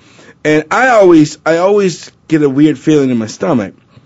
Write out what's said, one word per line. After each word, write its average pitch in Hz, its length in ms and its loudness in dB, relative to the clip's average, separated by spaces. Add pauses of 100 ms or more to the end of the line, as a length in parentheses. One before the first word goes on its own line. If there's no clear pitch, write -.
(440)
And 151 260 0
I 233 180 0
always, 175 580 2
I 160 100 0
always 190 560 -2 (160)
get 156 140 -2
a 143 80 0
weird 139 280 0
feeling 147 300 0
in 127 80 -2
my 110 100 -4
stomach 117 480 -4 (320)